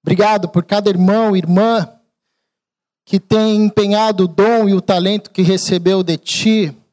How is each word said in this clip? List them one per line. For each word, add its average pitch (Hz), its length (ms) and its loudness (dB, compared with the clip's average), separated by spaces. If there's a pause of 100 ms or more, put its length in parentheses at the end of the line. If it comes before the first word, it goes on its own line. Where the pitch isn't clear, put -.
Obrigado 196 460 0
por 175 140 -2
cada 202 260 -2
irmão 196 460 2
e 185 40 0
irmã 190 480 0 (1160)
que 196 140 -2
tem 220 380 0
empenhado 208 640 0
o 180 40 0
dom 214 400 0
e 196 60 2
o 185 80 0
talento 196 480 -2
que 190 140 -2
recebeu 185 580 0
de 170 160 -4
ti 214 580 -2 (180)